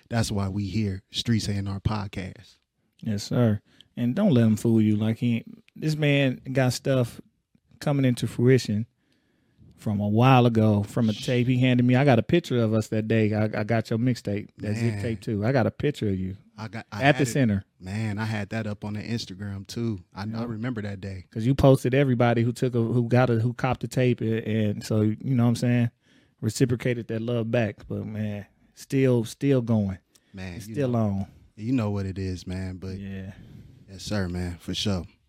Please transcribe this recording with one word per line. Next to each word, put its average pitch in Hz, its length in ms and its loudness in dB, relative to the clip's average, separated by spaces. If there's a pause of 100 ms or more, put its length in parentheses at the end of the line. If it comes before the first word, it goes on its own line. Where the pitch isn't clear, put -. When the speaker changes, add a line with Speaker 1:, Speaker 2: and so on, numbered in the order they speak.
Speaker 1:
That's 113 240 0
why 98 160 -2
we 101 180 -4
here, 98 440 -4
Streets 107 380 -2
A 101 40 -2
and 98 160 -4
R 98 120 -6
Podcast. 98 800 -8 (420)
Speaker 2:
Yes, 104 240 -6
sir. 113 360 2 (360)
And 120 180 -2
don't 196 180 2
let 117 140 6
him 107 100 4
fool 113 240 2
you. 107 160 4
Like, 110 220 -2
he, 120 260 -2 (320)
this 156 200 -2
man 143 440 0 (120)
got 127 200 2
stuff 131 480 -2 (600)
coming 143 240 0
into 123 240 0
fruition 120 580 2 (880)
from 101 240 -4
a 104 80 0
while 123 380 6
ago, 110 380 4
from 113 260 0
a - 20 2
tape 123 340 -2
he 127 120 2
handed 123 260 4
me. 123 120 4
I 139 100 4
got 120 120 6
a - 40 4
picture 170 360 0
of 110 140 2
us 110 160 0
that 110 180 -2
day. 110 280 2
I, 107 100 0
I 107 200 -4
got 113 260 -2
your 113 80 0
mixtape, 104 500 -2 (100)
that 104 180 -4
Zip 113 180 0
Speaker 1:
Man. 101 80 -6
Speaker 2:
tape 113 180 -4
too. 104 240 -4
I 123 80 2
got 117 140 4
a 101 40 0
picture 143 380 -2
of 95 100 0
you 92 180 -6 (200)
Speaker 1:
I 110 120 -12
got, 107 220 -14
I 104 80 -10
Speaker 2:
at 117 40 -4
Speaker 1:
had 139 160 6
Speaker 2:
the 147 40 2
Speaker 1:
it. 131 40 4
Speaker 2:
center. 113 380 2 (160)
Speaker 1:
Man, 104 380 -6
I 110 60 -4
had 107 260 -4
that 110 160 -4
up 104 200 -8
on 104 80 -6
the 107 80 -8
Instagram 101 640 -8
too. 113 340 -6 (140)
I, 95 80 -10
I 107 40 -8
Speaker 2:
Yeah. 113 180 -6
Speaker 1:
remember 117 380 -6
that 101 200 -10
day. 95 280 -10
Speaker 2:
'Cause 110 140 -4
you 135 100 2
posted 135 380 4
everybody 123 500 2
who 120 100 0
took 123 220 -4
a, 120 60 0
who 117 280 0
got 123 200 4
a, 120 60 2
who 117 180 0
copped 127 300 -2
the 123 60 -6
tape, 127 340 0
and, 110 160 0
and 107 460 -2
so, 107 180 2
you 107 320 0
know 120 80 4
what 120 80 4
I'm 113 60 2
saying, 120 340 2 (500)
reciprocated 123 680 0
that 113 120 -6
love 113 300 -2
back. 113 360 -2
But 104 200 -6
man, 107 400 -8 (280)
still, 127 500 2
still 135 360 0
going. 107 380 0 (340)
Speaker 1:
Man, 92 220 -12
Speaker 2:
It's 98 140 -14
Speaker 1:
you 113 80 -12
Speaker 2:
still 135 120 0
Speaker 1:
know, 120 100 0
Speaker 2:
on. 98 280 0 (300)
Speaker 1:
you 110 160 -6
know 110 180 0
what 98 160 -4
it 92 120 -8
is, 92 280 -6
man. 92 320 -8
But 95 200 -10
Speaker 2:
Yeah. 98 340 -12 (580)
Speaker 1:
yes, 95 120 -18
sir, 101 260 -4
man, 90 320 -4
for 92 120 -8
sure. 92 320 -2 (240)